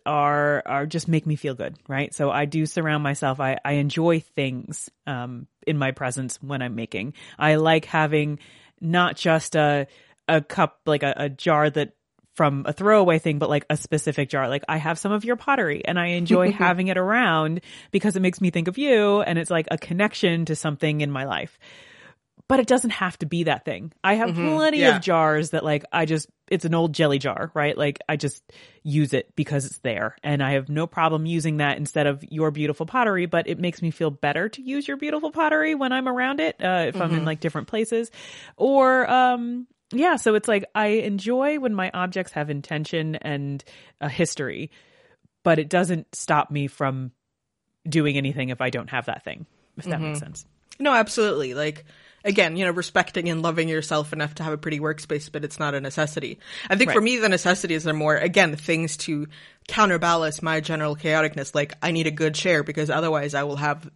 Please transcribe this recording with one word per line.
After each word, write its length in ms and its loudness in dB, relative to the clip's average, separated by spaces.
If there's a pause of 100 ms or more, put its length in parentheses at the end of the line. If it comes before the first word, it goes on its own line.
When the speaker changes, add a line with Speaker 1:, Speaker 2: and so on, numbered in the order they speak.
Speaker 1:
are, 600 2
are 200 -2
just 220 -4
make 180 2
me 100 0
feel 200 -4
good, 200 -8 (120)
right? 260 -4
So 160 0
I 160 0
do 200 -2
surround 360 -2
myself. 380 -2
I, 240 0
I 100 -2
enjoy 460 2
things, 680 -6 (180)
um, 400 -8 (180)
in 120 0
my 140 2
presence 500 -4
when 200 -6
I'm 140 -6
making. 380 -6 (260)
I 160 6
like 300 4
having 540 0 (420)
not 340 2
just 400 2
a, 320 2 (400)
a 140 4
cup, 440 -2
like 180 2
a, 120 0
a 140 -2
jar 400 2
that 240 -2 (400)
from 340 0
a 60 -2
throwaway 440 6
thing, 220 -2
but, 100 0
like, 200 0
a 80 0
specific 500 -2
jar. 220 0
Like, 180 -4
I 80 0
have 240 -2
some 140 -2
of 100 -2
your 140 0
pottery 480 0
and 120 -2
I 100 0
enjoy 440 4
Speaker 2:
<laughs> 0 -
Speaker 1:
having 380 2
it 80 0
around 640 2 (300)
because 260 2
it 40 2
makes 200 0
me 100 4
think 160 -2
of 100 -2
you, 440 4
and 180 0
it's, 100 -2
like, 220 0
a 60 0
connection 720 0
to 100 -2
something 420 -2
in 100 0
my 140 -4
life. 340 -6 (920)
But 100 4
it 80 2
doesn't 220 4
have 300 -4
to 60 -6
be 200 -2
that 180 0
thing. 300 -8 (100)
I 120 4
have 160 0
Speaker 2:
Mm-hmm. 240 0
Speaker 1:
plenty 240 2
Speaker 2:
Yeah. 180 6
Speaker 1:
of 40 -6
jars 500 2
that, 120 -2
like, 300 0
I 120 2
just, 220 0 (240)
it's 140 0
an 100 0
old 180 2
jelly 260 2
jar, 340 -4
right? 240 0
Like, 220 -2 (100)
I 80 0
just 260 -6 (400)
use 300 0
it 240 -2
because 280 -2
it's 140 -14
there, 420 -4
and 220 0
I 120 0
have 120 -2
no 200 -2
problem 380 0
using 320 -2
that 200 0
instead 280 0
of 240 0
your 220 -2
beautiful 340 -4
pottery, 420 0
but 200 0
it 120 -4
makes 220 -4
me 100 0
feel 200 -2
better 380 -2
to 120 -14
use 280 -6
your 80 -6
beautiful 340 -4
pottery 420 0
when 200 -2
I'm 160 -2
around 320 -2
it, 200 -2
uh, 280 2
if 80 -6
I'm 140 -2
in, 80 2
Speaker 2:
Mm-hmm. 80 -2
Speaker 1:
like, 120 -4
different 300 -6
places. 420 -2 (460)
Or, 520 4
um, 580 2 (240)
yeah, 240 2
so 180 4
it's 140 2
like, 260 2
I 140 2
enjoy 720 0
when 160 -2
my 180 -2
objects 400 -4
have 160 -4
intention 680 -4
and 460 -6 (380)
a 80 -4
history, 640 -4 (720)
but 160 4
it 100 -4
doesn't 460 -2
stop 340 0
me 160 -2
from 460 -4 (760)
doing 300 0
anything 320 -4
if 120 -6
I 80 0
don't 200 -6
have 160 -4
that 180 -6
thing, 220 -12 (320)
if 80 -14
that 160 -4
makes 180 -6
Speaker 2:
Mm-hmm. 60 -10
Speaker 1:
sense. 200 -18 (340)
Speaker 2:
No, 120 2
absolutely. 640 0
Like, 320 -4 (400)
again, 320 2
you 80 0
know, 60 2
respecting 580 -2
and 120 -2
loving 280 0
yourself 420 -4
enough 240 -6
to 80 -8
have 80 -4
a 60 -4
pretty 220 -6
workspace, 520 -6
but 140 -8
it's 140 -10
not 140 -2
a 60 -2
necessity. 600 -4 (300)
I 60 2
think 160 4
for 80 4
Speaker 1:
Right. 60 4
Speaker 2:
me, 120 2
the 120 2
necessities 580 0
are 60 2
more, 240 2
again, 400 4
things 400 -2
to 300 -6 (420)
counterbalance 720 2
my 180 -2
general 360 -2
chaoticness. 600 0
Like, 260 -2
I 100 0
need 160 0
a 40 0
good 240 0
chair 280 2
because 260 -4
otherwise 460 0
I 80 0
will 120 -6
have 400 -4